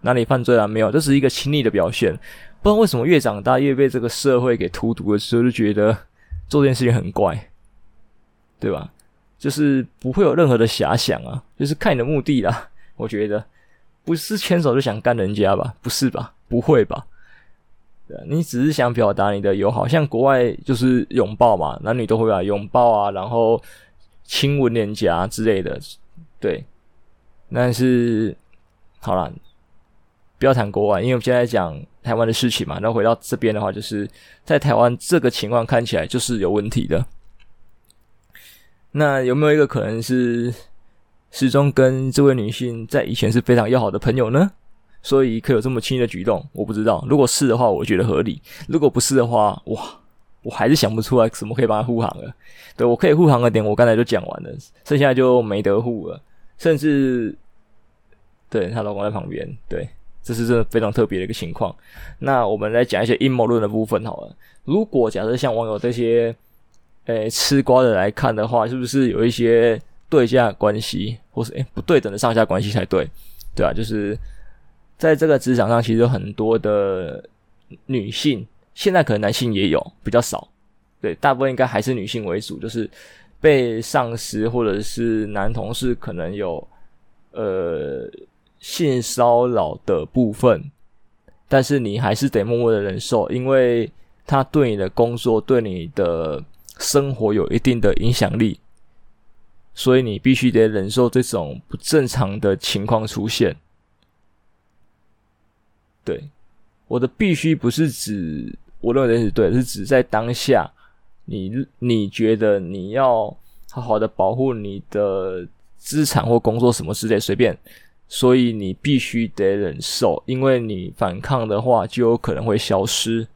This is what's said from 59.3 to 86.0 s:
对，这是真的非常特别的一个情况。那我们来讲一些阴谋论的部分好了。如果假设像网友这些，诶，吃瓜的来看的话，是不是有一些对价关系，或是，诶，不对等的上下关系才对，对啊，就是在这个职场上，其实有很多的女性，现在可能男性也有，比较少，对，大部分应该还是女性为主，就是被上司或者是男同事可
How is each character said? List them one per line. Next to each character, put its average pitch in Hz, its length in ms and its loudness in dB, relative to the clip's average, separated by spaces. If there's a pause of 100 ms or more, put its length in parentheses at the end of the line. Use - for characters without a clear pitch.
对， - 180 -6 (360)
这 123 100 -8
是 117 140 -2
真 120 100 4
的 113 60 4
非 - 160 0
常 107 120 0
特 110 140 2
别 98 140 -4
的 92 40 -4
一 95 40 -8
个 107 60 -6
情 82 200 -10
况。 98 220 -4 (420)
那 127 300 0
我 104 100 0
们 104 160 -4
来 120 100 4
讲 104 200 0
一 - 20 0
些 117 120 2
阴 131 120 2
谋 123 160 2
论 117 160 2
的 104 60 -2
部 110 180 -2
分 107 180 -2
好 - 180 -12
了。 - 140 -18 (300)
如 190 180 0
果 127 280 0
假 98 100 -4
设 113 160 -2
像 120 180 -2
网 113 120 -2
友 107 100 -4
这 120 140 -2
些， 117 440 0 (720)
诶， 113 240 -2
吃 - 320 0
瓜 131 220 4
的 117 100 4
来 95 160 2
看 117 260 -2
的 107 100 -2
话， 113 220 0
是 123 80 -6
不 127 100 -6
是 127 260 0
有 107 120 0
一 120 60 4
些 117 500 2 (300)
对 139 160 4
价 117 260 2
关 107 300 -2
系， 110 360 -6 (140)
或 120 120 -6
是， 117 100 -10
诶， 131 200 -6
不 - 80 -10
对 147 200 2
等 104 100 -6
的 98 60 -8
上 113 160 0
下 113 100 4
关 98 180 0
系 104 100 -4
才 104 120 -2
对， 92 240 0 (480)
对 - 100 0
啊， 65 60 0
就 95 120 -4
是 107 340 -4 (800)
在 160 180 4
这 156 120 0
个 147 100 4
职 127 180 0
场 110 140 2
上， 117 120 2
其 113 120 0
实 113 60 2
有 117 100 6
很 101 240 -4
多 110 240 2
的 95 680 -2 (600)
女 117 260 -4
性， 120 340 -2 (280)
现 - 180 0
在 180 120 4
可 120 100 0
能 104 80 0
男 101 100 0
性 117 220 -2
也 98 160 0
有， - 240 -2 (100)
比 - 80 -6
较 117 80 4
少， - 280 -6 (520)
对， 92 160 -4
大 143 180 2
部 127 80 -2
分 135 80 0
应 127 60 -6
该 127 100 2
还 117 160 -2
是 123 120 -2
女 104 120 -6
性 107 200 -6
为 92 160 -4
主， - 180 -12
就 110 80 -10
是 110 220 -6 (500)
被 123 420 2
上 117 360 -4
司 107 320 -4
或 117 160 0
者 104 160 0
是 110 460 -2
男 104 260 -2
同 110 200 -6
事 123 220 -2
可 - 160 -12